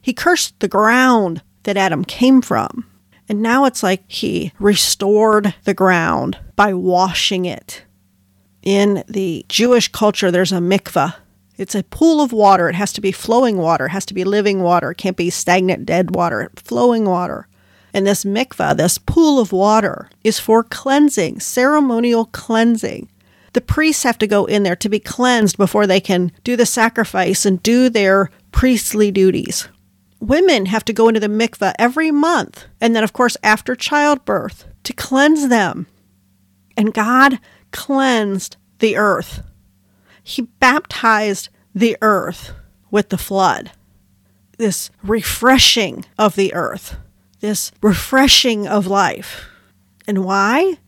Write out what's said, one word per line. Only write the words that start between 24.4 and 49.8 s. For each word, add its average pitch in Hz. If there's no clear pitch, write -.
in 202
there 180
to -
be 208
cleansed 240
before 208
they 190
can 180
do 247
the 240
sacrifice 202
and 190
do 247
their 196
priestly 214
duties. -
Women 269
have 214
to 226
go 226
into 220
the 208
mikveh 214
every 302
month. 294
And 233
then, 220
of 208
course, 247
after 214
childbirth, 277
to -
cleanse 285
them. 190
And 214
God 247
cleansed 240
the 220
earth. -
He -
baptized 226
the 220
earth 202
with 202
the 190
flood. 190
This 220
refreshing 226
of 214
the 196
earth. -
This 208
refreshing 226
of 202
life. -